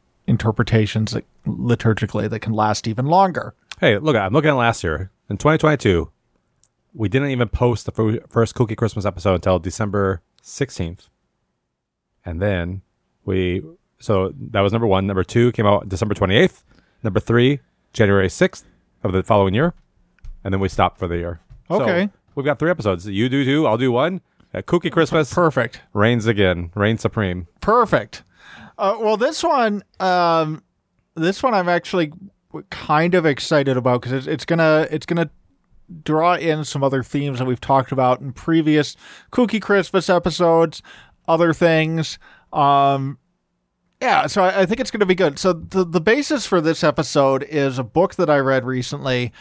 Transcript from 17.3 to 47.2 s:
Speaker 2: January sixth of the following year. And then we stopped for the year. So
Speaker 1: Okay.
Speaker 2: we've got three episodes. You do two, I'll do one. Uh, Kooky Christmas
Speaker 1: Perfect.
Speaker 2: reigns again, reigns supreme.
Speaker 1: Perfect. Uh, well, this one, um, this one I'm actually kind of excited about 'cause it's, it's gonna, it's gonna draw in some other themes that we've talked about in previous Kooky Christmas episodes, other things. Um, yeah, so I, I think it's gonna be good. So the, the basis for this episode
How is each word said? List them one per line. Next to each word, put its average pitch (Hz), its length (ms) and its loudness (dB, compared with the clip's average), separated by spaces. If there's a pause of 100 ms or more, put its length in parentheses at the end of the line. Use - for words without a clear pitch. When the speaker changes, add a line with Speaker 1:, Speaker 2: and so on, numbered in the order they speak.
Speaker 2:
January 98 340 4
sixth - 380 -2 (360)
of 95 100 -4
the 92 100 0
following 98 320 4
year. 160 180 0 (680)
And 95 100 -6
then 98 80 0
we 95 80 0
stopped 90 300 0
for 90 100 -6
the 87 80 -4
year. 85 240 -8 (280)
So 196 140 0
Speaker 1:
Okay. 190 280 0 (240)
Speaker 2:
we've 139 100 -6
got 143 140 0
three 160 120 0
episodes. 104 360 -2
You 107 240 0
do 135 140 0
two, 143 220 2
I'll 113 120 2
do 131 120 2
one. 156 300 0 (320)
Uh, 98 80 -8
Kooky 175 320 -2
Christmas 156 400 0
Speaker 1:
Perfect. 143 480 0 (140)
Speaker 2:
reigns 110 320 2
again, 92 480 0
reigns 107 260 0
supreme. 92 480 -4 (140)
Speaker 1:
Perfect. 196 600 0 (520)
Uh, 208 240 0
well, 214 160 0
this 277 260 -2
one, 233 400 0 (180)
um, 165 600 0 (520)
this 165 280 -2
one 254 120 2
I'm 180 140 0
actually 170 440 -2 (580)
kind 160 440 0
of 175 100 4
excited 139 520 0
about 123 260 0
'cause 123 100 -8
it's, 135 140 -4
it's 156 180 -6
gonna, 160 460 2
it's 156 160 -6
gonna 170 240 -2 (720)
draw 160 320 2
in 156 300 -2
some 139 200 -4
other 135 180 0
themes 143 360 -4
that 127 80 -2
we've 127 140 -2
talked 135 300 0
about 127 300 0
in 135 120 -12
previous 151 640 0 (360)
Kooky 220 300 0
Christmas 190 480 0
episodes, 170 720 2 (440)
other 165 280 2
things. 160 640 0 (340)
Um, 139 640 2 (840)
yeah, 233 260 2
so 196 160 0
I, 190 200 2
I 180 40 2
think 226 140 -2
it's 240 100 -6
gonna 208 160 0
be 180 80 4
good. 165 240 0
So 185 160 2
the, 170 280 -4
the 170 180 -2
basis 254 460 0
for 180 140 2
this 156 240 0
episode 139 600 2